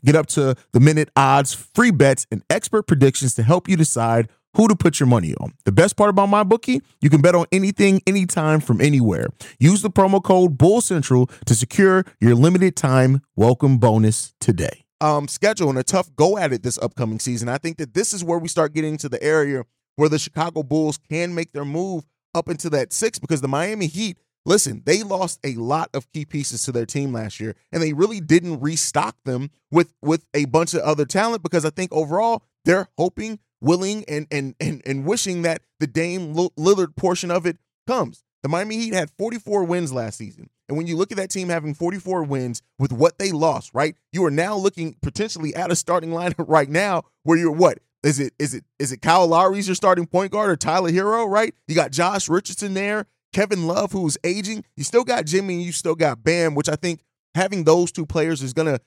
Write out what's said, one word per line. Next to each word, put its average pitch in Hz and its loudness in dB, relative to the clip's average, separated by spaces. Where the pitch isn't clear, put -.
Get 143 6
up 156 4
to 135 0
the 123 4
minute 151 4
odds, 135 4
free - 2
bets, 139 4
and 107 -6
expert 208 -4
predictions 135 2
to 117 0
help 180 2
you 185 2
decide 113 2
who 220 6
to 208 6
put - 0
your 143 2
money 110 2
on. - -10
The 95 2
best 165 4
part 208 4
about 196 2
MyBookie, 220 2
you 143 4
can 147 6
bet 175 6
on 170 2
anything, 190 2
anytime, 175 2
from 120 2
anywhere. 120 2
Use 185 4
the 208 -2
promo 190 4
code 180 4
Bull 202 6
Central 131 2
to - 2
secure 185 4
your 117 6
limited 180 4
time 131 2
welcome 123 4
bonus 110 2
today. - -2
Um, 147 0
schedule 202 0
and 131 -2
a 127 -2
tough 180 -2
go 180 4
at 170 -2
it 117 -4
this 123 -6
upcoming 113 -4
season. 120 -6
I 135 -4
think 165 -8
that 131 -10
this 214 -2
is 185 -8
where 170 -2
we 165 -8
start 156 -2
getting 156 -4
to 147 -10
the - -6
area 143 0
where 151 2
the 151 0
Chicago 156 -6
Bulls 151 -2
can 175 -6
make 165 -8
their 143 -10
move 165 -6
up 170 -4
into 160 -6
that 139 -2
six, - -4
because 151 -4
the 139 -4
Miami 180 -4
Heat, 170 -6
listen, 156 0
they 196 0
lost 190 -6
a 135 -4
lot 127 -4
of - -8
key 151 -10
pieces 143 -8
to 135 -6
their 117 -2
team 139 -6
last 110 -10
year, 107 -10
and 165 -4
they 156 -2
really 202 0
didn't 165 2
restock 147 -4
them 135 -6
with, 165 2
with 160 -2
a 147 0
bunch 160 0
of 165 -2
other 147 0
talent, 220 -2
because 156 -2
I 156 -2
think 180 -8
overall 196 -2
they're 185 2
hoping, 208 -4
willing, 190 0
and, 151 -8
and, 139 -6
and, 151 -8
and 135 -6
wishing 185 -4
that 165 -4
the 156 -4
Dame 170 -6
Lil-, 175 0
Lillard 180 0
portion 180 -2
of 165 -2
it 170 -4
comes. 220 -4
The 135 -6
Miami 202 -4
Heat 226 -6
had 170 -4
forty-four 208 -4
wins 170 -4
last 113 -8
season. - -20
And 143 -6
when 165 -6
you 165 -4
look 202 -4
at 196 -6
that 190 -6
team 185 -8
having 156 -6
forty-four 180 -6
wins 127 -8
with 135 -2
what 143 2
they 196 -4
lost, 151 -2
right, 147 -2
you 180 0
are 151 0
now 180 -2
looking 185 -4
potentially 165 -8
at 175 -4
a 170 0
starting 170 -4
lineup 170 -6
<laughs> - -8
right 151 2
now 175 -2
where 165 4
you're 170 0
what? 156 2
Is 139 0
it, 135 -4
is 143 -4
it, 117 -14
is 135 -6
it 120 -14
Kyle 175 4
Lowry's 185 2
your 185 -2
starting 180 2
point 185 -4
guard 208 -2
or 165 0
Tyler 170 -2
Herro, 208 -2
right? 214 0
You 160 -4
got 147 0
Josh 180 -2
Richardson 185 -4
there, 202 -4
Kevin 190 -2
Love, 196 -2
who's 175 -4
aging. 196 -6
You 143 -10
still 226 0
got - -2
Jimmy 185 -2
and 175 -6
you 175 -8
still 160 -4
got 143 -2
Bam, 160 0
which 147 -2
I 156 -2
think 170 -6
having 190 -2
those 170 4
two 165 -6
players 156 -4
is 127 -8
gonna 151 -2